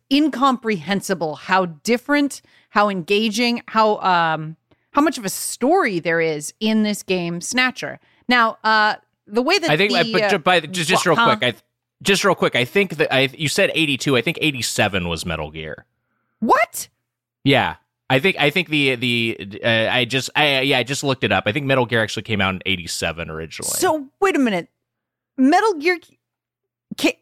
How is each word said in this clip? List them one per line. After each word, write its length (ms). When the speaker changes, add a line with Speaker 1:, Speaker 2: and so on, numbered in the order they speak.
Speaker 1:
incomprehensible 1200
how 320
different, 760
how 180
engaging, 800
how, 300
um, 580
how 100
much 160
of 60
a 60
story 680
there 200
is 400
in 240
this 200
game, 360
Snatcher. 600
Now, 360
uh, 320
the 140
way 180
that 100
Speaker 2:
I 80
think, 160
Speaker 1:
the, 60
Speaker 2:
uh, 120
but 120
Speaker 1:
uh, 80
Speaker 2:
ju-, 80
by 200
the, 80
ju-, 160
just 220
real 100
Speaker 1:
huh? 100
Speaker 2:
quick, 0
I 40
th-, 120
just 240
real 100
quick, 200
I 100
think 320
that 160
I, 200
you 140
said 280
eighty-two. 420
I 40
think 200
eighty-seven 680
was 180
Metal 260
Gear. 340
Speaker 1:
What? 500
Speaker 2:
Yeah, 300
I 100
think, 200
I 100
think 180
the, 280
the, 680
uh, 280
I 140
just, 300
I, 260
yeah, 180
I 40
just 200
looked 200
it 80
up. 140
I 80
think 120
Metal 200
Gear 180
actually 200
came 180
out 140
in 100
eighty-seven 640
originally. 480
Speaker 1:
So 300
wait 160
a 40
minute, 280
Metal 380
Gear, 220
ca-, 240